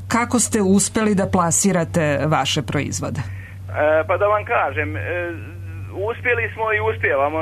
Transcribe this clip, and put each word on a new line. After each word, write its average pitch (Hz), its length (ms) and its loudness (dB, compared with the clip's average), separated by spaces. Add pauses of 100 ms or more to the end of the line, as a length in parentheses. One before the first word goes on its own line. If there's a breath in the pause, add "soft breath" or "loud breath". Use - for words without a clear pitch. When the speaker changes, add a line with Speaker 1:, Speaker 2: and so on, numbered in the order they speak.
Speaker 1:
kako 240 320 0
ste 214 220 2
uspeli 202 540 2
da 185 120 2
plasirate 165 1000 2
vaše 151 360 2
proizvode? 139 580 -4
Speaker 2:
E, - 540 -10 (320)
pa 180 120 0
da 202 100 2
vam 208 180 2
kažem, 151 520 0
e, 131 40 -6 (1000)
uspjeli 233 500 -2
smo 214 220 -2
i 208 80 2
uspijevamo. 160 600 2